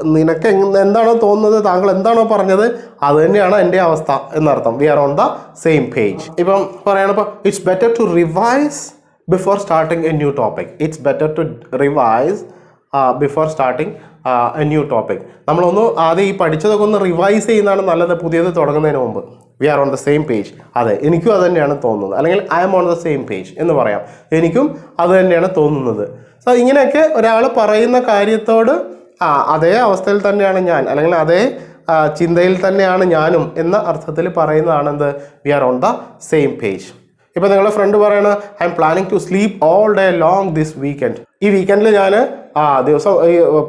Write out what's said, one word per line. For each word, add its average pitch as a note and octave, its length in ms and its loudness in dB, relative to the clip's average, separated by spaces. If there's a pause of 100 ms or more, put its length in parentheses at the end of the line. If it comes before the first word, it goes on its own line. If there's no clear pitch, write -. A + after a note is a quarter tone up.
നിനക്ക് D#3+ 440 2
എങ്-, G3 300 2
എന്താണോ A3 360 2
തോന്നുന്നത്, G#3+ 520 2
താങ്കൾ F#3+ 260 0
എന്താണോ A3 320 2
പറഞ്ഞത്, G#3 560 0 (240)
അത് D3 220 4
തന്നെയാണ് G3 300 2
എൻ്റെ F#3 240 2
അവസ്ഥ D#3+ 320 0 (220)
എന്നർത്ഥം. C#3 440 0
We C#3+ 80 2
are D3 140 2
on C#3+ 100 2
the F#3 180 0 (420)
same D3 240 2
page. G#2 280 -2 (180)
ഇപ്പം F#3+ 300 0 (180)
പറയണം, G3 220 2
ഇപ്പം, G3+ 180 0 (200)
"It's G3+ 140 -2
better F#3 340 0
to G3 200 0
revise A3+ 880 -2 (340)
before G3 220 0
starting E3 520 -2
a D3+ 140 -2
new C#3+ 60 0
topic." A2+ 360 -4 (180)
It's D#3 280 -2
better D#3 240 -2
to D#3+ 120 -4 (300)
revise, C#3+ 600 0 (560)
ആ, C3+ 260 0
before D3 260 -2
starting, C#3+ 440 -4 (360)
ആ, A#2+ 360 0
a - 20 0
new D3+ 200 0
topic. A2 340 -2 (320)
നമ്മളൊന്ന് F3 500 0
ആദ്യം E3 260 2
ഈ G3 120 -4
പഠിച്ചതൊക്കെ F#3+ 460 0
ഒന്ന് G#3 220 0
റിവൈസ് F#3+ 420 0
ചെയ്യുന്നതാണ് G3+ 340 2
നല്ലത് F3 320 0
പുതിയത് E3 420 -2
തുടങ്ങുന്നതിന് D3+ 420 0
മുമ്പ്. A2 260 -4 (400)
We C#3+ 40 2
are C#3+ 160 2
on C#3 60 0
the C3 100 -4 (100)
same D3 220 0
page. G#2 160 -4 (280)
അതെ, A2+ 260 0
എനിക്കും E3+ 320 0
അത് F3+ 120 2
തന്നെയാണ് D3 380 0
തോന്നുന്നത്. G#2 340 -2
അല്ലെങ്കിൽ E3+ 220 0
I F#3 300 -2
am F#3+ 60 0
on F3+ 100 2
the E3+ 120 0 (100)
same C3+ 220 -4
page F#2+ 180 -8 (100)
എന്ന് E3 160 0
പറയാം, A2+ 280 0 (300)
എനിക്കും E3 480 0 (200)
അത് F3+ 200 4
തന്നെയാണ് F3+ 380 2
തോന്നുന്നത്. B2+ 520 -2 (380)
So, B3 60 0
ഇങ്ങനെയൊക്കെ C#4 600 2
ഒരാൾ A3+ 440 2
പറയുന്ന A3+ 420 2
കാര്യത്തോട്, A3+ 1040 0 (220)
ആ, D3 300 2
അതേ E3 200 2
അവസ്ഥയിൽ G3+ 560 0
തന്നെയാണ് G3 300 0
ഞാൻ, E3 300 0
അല്ലെങ്കിൽ D#3 260 0
അതേ, F3 420 0 (320)
ആ, D#3 180 2
ചിന്തയിൽ F3 600 0
തന്നെയാണ് F#3+ 380 2
ഞാനും E3 520 0
എന്ന E3+ 200 0
അർത്ഥത്തിൽ E3 600 -4
പറയുന്നതാണ് D#3 520 0
എന്ത്, C#3+ 220 -2 (360)
we D3 60 2
are C#3 160 2
on B2+ 60 0
the F3 160 0 (440)
same C3+ 280 0
page. F#2+ 320 -8 (400)
ഇപ്പം F#3+ 140 0
നിങ്ങളുടെ G3 220 2
ഫ്രണ്ട് G#3 260 0
പറയണ, G#3 360 2
"I - 340 -6
am F3 60 -4
planning E3+ 400 0
to F#3+ 60 0 (100)
sleep G3 200 0 (180)
all G#3 240 4
day F#3+ 300 2
long F3+ 340 0
this D#3 300 -4
weekend." C#3 360 -4 (220)
ഈ G3+ 60 2
വീക്കെൻഡിൽ G3+ 440 2
ഞാൻ, G3+ 340 2 (300)
ആ, D3 240 2
ദിവസം D#3 480 2
ഈ E3+ 100 4 (300)